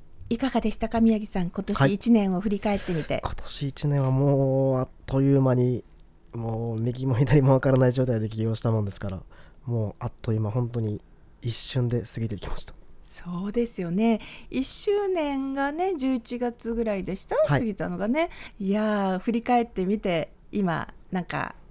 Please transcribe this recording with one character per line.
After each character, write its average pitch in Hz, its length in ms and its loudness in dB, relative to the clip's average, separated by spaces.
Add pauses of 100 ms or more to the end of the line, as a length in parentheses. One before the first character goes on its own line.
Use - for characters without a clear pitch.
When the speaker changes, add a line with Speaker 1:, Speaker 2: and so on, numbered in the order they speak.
(300)
Speaker 1:
い 233 80 0
か 262 120 -2
が 240 100 0
で 220 120 0
し - 40 -6
た 220 140 -4
か、 226 100 0
宮 226 200 6
城 214 60 -6
さ 196 140 -4
ん、 175 100 0
今 - 140 -6
年 196 300 2
一 226 180 0
年 196 240 4
を 180 60 0
振 214 80 -2
り 196 100 0
返 208 160 0
っ 190 60 -4
て 180 100 -4
み 156 140 -2
て。 143 80 -4
Speaker 2:
は 117 60 -2
い。 - 40 -6
今 - 100 -6
年 - 360 -6
一 - 180 -4
年 143 160 2
は 131 80 2
も 135 600 4
う 131 60 2
あ - 20 0
っ 135 80 -4 (160)
と 135 160 0
い 139 120 6
う 135 60 6
間 131 160 6
に、 123 300 2 (480)
も 117 420 -4
う 110 60 -4
右 127 240 -2
も 131 100 2
左 139 260 6
も 135 120 6
分 131 80 6
か 135 100 4
ら 131 60 6
な 127 100 6
い 123 60 4
状 127 120 2
態 117 140 0
で 110 80 -2
起 107 140 -4
業 113 120 0
し 110 60 -4
た 120 100 0
も 110 120 2
ん 104 40 0
で 98 60 -4
す - 80 -12
か 101 100 -6
ら、 92 120 -8 (440)
も 113 260 -2
う - 80 -16
あ 123 80 -6
っ - 40 -4 (100)
と 113 120 -2
い - 20 2
う 110 60 0
間、 104 100 -2
本 120 180 -2
当 120 120 -4
に 107 200 -4 (400)
一 117 140 -4
瞬 123 320 -2
で 120 140 0
過 - 180 -8
ぎ 113 80 -2
て 107 80 -6
い 87 40 -12
き - 100 -10
ま - 80 0
し - 80 -8
た。 - 80 -18 (300)
Speaker 1:
そ 175 420 -8
う 208 80 -4
で 240 140 2
す 214 140 -10
よ 170 80 -4
ね。 214 300 2 (300)
一 262 180 -4
周 403 400 -2
年 285 460 -2
が 277 180 -2
ね、 359 240 -2
十 262 200 0
一 240 240 -6
月 233 340 -4
ぐ 233 100 -2
ら 214 120 0
い 185 100 -4
で 185 100 -4
し - 80 -14
た？ 453 140 -4
Speaker 2:
は 622 80 4
い。 - 20 -2
Speaker 1:
過 277 140 4
ぎ 214 140 -2
た 170 120 -4
の 175 100 -6
が 202 120 -2
ね。 320 200 0 (300)
い 196 100 -2
や 202 460 0
ー、 185 40 -2
振 233 120 -2
り 233 120 -2
返 240 180 4
っ 233 40 0
て 185 200 -4
み 208 120 0
て、 170 360 -2 (180)
今、 185 420 -2 (160)
な 180 120 -2
ん - 20 -8
か - 320 -6 (160)